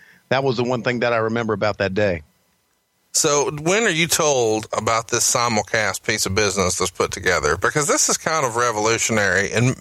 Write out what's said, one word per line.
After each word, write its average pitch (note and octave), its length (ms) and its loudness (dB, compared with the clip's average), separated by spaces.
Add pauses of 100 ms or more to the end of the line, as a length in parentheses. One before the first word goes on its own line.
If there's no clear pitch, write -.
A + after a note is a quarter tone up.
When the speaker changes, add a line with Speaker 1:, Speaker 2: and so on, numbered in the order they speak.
(280)
Speaker 1:
that C3+ 160 0
was C3 140 0
the B2 60 0
one B2 180 -2
thing B2 180 0
that A#2+ 120 2
I A#2 40 2
remember A2+ 380 0
about G2+ 240 -2
that G2 140 0
day. F#2+ 300 0 (920)
Speaker 2:
So D3 380 0
when D#3+ 320 0
are A3 80 0
you E3 160 0
told B2 640 0
about A2+ 360 0
this A#2 220 0
simulcast A2 760 0
piece A2 200 -2
of G2 100 -4
business G2 420 2
that's F#2 140 -2
put - 180 -2
together? E2+ 460 0
Because C3 320 -2
this C#4+ 200 2
is G3+ 80 0
kind D#3+ 300 -2
of A2+ 80 -4
revolutionary, G#2+ 960 0
and A#2+ 300 2